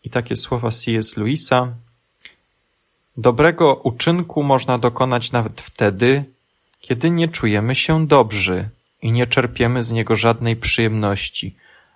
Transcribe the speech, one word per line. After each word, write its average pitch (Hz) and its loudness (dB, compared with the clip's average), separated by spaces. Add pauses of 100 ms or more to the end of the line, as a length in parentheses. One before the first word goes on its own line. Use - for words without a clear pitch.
I 110 -12
takie - -4
słowa 117 -4
C - -2
S 110 -2
Lewisa. 123 -2 (1400)
Dobrego 143 4
uczynku 165 -2
można 131 2
dokonać 123 -2
nawet 117 -4
wtedy, 120 0 (560)
kiedy 127 -2
nie 170 0
czujemy 110 -2
się 160 0
dobrzy 107 2 (320)
i 113 -2
nie 120 2
czerpiemy 120 0
z 117 -4
niego 113 0
żadnej 117 0
przyjemności, 107 -2 (400)